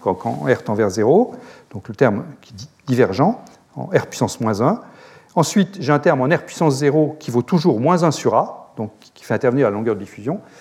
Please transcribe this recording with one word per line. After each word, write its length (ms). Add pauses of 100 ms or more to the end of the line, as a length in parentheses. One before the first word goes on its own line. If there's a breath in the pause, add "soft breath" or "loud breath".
quand, 140
quand 320
R 180
tend 100
vers 160
zéro, 440 (380 loud breath)
donc 160
le 60
terme 300 (160)
qui 140
dit 140 (180)
divergent, 560 (340 loud breath)
en 100
R 200
puissance 340
moins 220
un. 180 (540 loud breath)
Ensuite, 460
j'ai 120
un 60
terme 240
en 120
R 80
puissance 340
zéro 440
qui 100
vaut 120
toujours 380
moins 220
un 80
sur 240
A, 420
donc 140 (240)
qui 100
fait 100
intervenir 320
la 60
longueur 220
de 60
diffusion. 400 (200 loud breath)